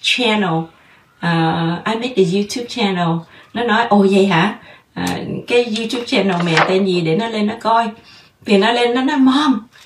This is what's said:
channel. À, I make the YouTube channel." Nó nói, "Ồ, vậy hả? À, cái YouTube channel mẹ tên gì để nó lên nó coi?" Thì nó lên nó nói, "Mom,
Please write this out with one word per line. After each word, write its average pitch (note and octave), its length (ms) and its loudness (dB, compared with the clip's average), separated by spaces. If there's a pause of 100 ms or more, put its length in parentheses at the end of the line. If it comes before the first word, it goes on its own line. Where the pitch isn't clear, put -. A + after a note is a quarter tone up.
channel. G#3+ 520 0 (680)
À, E3 680 -2
I A3 100 -2
make B3 200 -6
the F#3+ 80 4
YouTube G3+ 460 -2
channel." F#3 380 -2 (460)
Nó A#3 100 -4
nói, A#3 260 0
"Ồ, G3+ 220 4
vậy G3 140 4
hả? G3 300 0 (380)
À, F3+ 120 -8 (420)
cái A#3+ 180 2 (120)
YouTube A#3+ 280 -6
channel G3 400 0
mẹ D#3+ 100 0 (120)
tên F#3+ 180 2
gì F3 160 0
để D#3+ 140 0
nó A3 120 -2
lên G#3+ 200 -2
nó G#3+ 140 -4
coi?" A3+ 260 2 (580)
Thì G3+ 120 4
nó G#3 140 4
lên A#3+ 220 0
nó C4 80 0
nói, D4 160 0
"Mom, C4 500 2 (180)